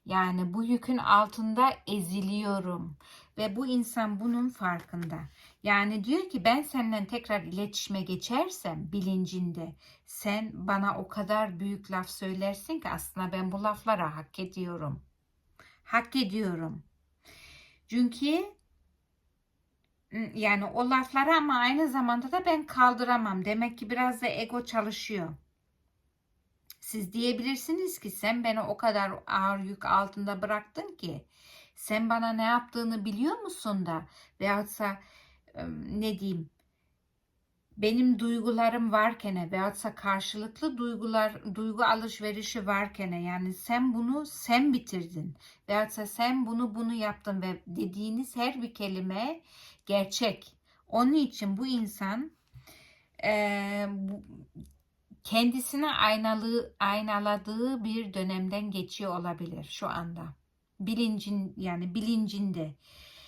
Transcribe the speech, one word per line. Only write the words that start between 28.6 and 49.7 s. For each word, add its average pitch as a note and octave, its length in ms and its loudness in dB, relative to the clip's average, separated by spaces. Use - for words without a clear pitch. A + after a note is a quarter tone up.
o G#3 160 -2
kadar G#3 360 2
ağır G3 320 2
yük G3 260 -8
altında G3 580 0
bıraktın G#3+ 540 -4
ki D3+ 280 -8
sen A3 360 0
bana A3+ 220 2
ne A3 100 0
yaptığını A#3 600 2
biliyor A#3+ 340 0
musun G#3+ 480 -2
da D#3+ 200 -2
veyahutsa, G3+ 600 0
em, - 460 -6
ne G#3+ 180 0
diyeyim, F3+ 320 -4
benim A3+ 420 4
duygularım A#3 760 2
varken G#3 600 2
veyahutsa G#3 420 -2
karşılıklı G#3+ 840 -4
duygular, A3 760 -2
duygu A3 300 0
alışverişi A3 840 0
varken G3+ 460 0
yani F3+ 420 -4
sen A#3+ 400 0
bunu B3+ 320 0
sen C4+ 460 2
bitirdin F3 640 -4
veyahutsa G#3+ 380 0
sen B3 400 0
bunu A3+ 280 -2
bunu A3+ 180 -2
yaptın G#3 500 -2
ve F#3 240 -4
dediğiniz G#3+ 720 -4
her B3 260 -2
bir A#3 120 -8
kelime G3 640 -4